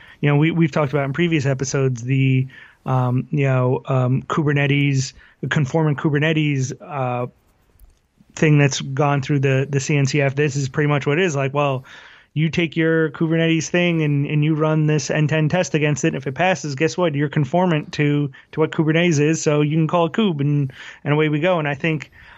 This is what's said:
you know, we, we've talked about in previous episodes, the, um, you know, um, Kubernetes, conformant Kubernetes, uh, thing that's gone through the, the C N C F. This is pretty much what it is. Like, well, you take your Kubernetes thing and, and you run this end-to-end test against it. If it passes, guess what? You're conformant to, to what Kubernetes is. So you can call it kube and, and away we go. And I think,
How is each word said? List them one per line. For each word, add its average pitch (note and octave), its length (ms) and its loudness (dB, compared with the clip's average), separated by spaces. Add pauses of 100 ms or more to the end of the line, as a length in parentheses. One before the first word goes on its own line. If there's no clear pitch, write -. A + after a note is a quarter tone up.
(200)
you D3 100 2
know, C#3+ 60 4
we, D#3 140 4
we've E3 220 2
talked D3+ 220 0
about C#3 100 0
in C#3 80 -6
previous E3 320 0
episodes, C3+ 580 -2
the, C3 440 0 (400)
um, B2+ 440 0
you C#3+ 140 0
know, C3 400 0
um, C3 380 0
Kubernetes, C#3+ 880 0 (380)
conformant D3+ 480 0
Kubernetes, D3 840 0
uh, B2+ 460 -6 (1080)
thing D3+ 240 4
that's C#3 240 2
gone C#3+ 400 0
through D3 160 -2
the, C3+ 280 0
the C#3+ 140 -2
C D3 160 -2
N C#3 80 2
C C#3+ 160 0
F. C#3 140 0
This D3 220 0
is C#3 120 -4
pretty D3 200 0
much C#3+ 180 0
what D3 120 0
it F#3+ 60 2
is. E3 100 -2
Like, C#3 200 -4
well, C#3 320 -2 (480)
you D#3 160 0
take E3 260 -2
your D#3+ 360 2
Kubernetes E3 560 0
thing F3 340 0
and, C#3+ 240 0
and D3+ 180 0
you D#3 100 2
run D#3 320 0
this D3+ 240 0
end-to-end D3+ 400 0
test F3 240 -2
against D3+ 300 0
it. E3 100 0
If C#3+ 120 -6
it C#3 80 -6
passes, D#3+ 400 -2
guess D#3 240 -2
what? E3+ 160 2
You're C#3+ 160 -2
conformant D#3+ 640 0
to, D3 360 0 (220)
to D3+ 80 -2
what D#3 120 0
Kubernetes D#3+ 480 2
is. D#3 200 2
So D3 220 2
you D3+ 120 0
can D#3+ 140 2
call F3 160 2
it D#3+ 80 -2
kube F3+ 300 0
and, C#3+ 280 0 (320)
and D3 120 0
away D#3 160 2
we D3+ 100 -2
go. F3+ 180 2
And D3+ 80 -2
I C#3+ 60 -2
think, D#3 380 -4 (260)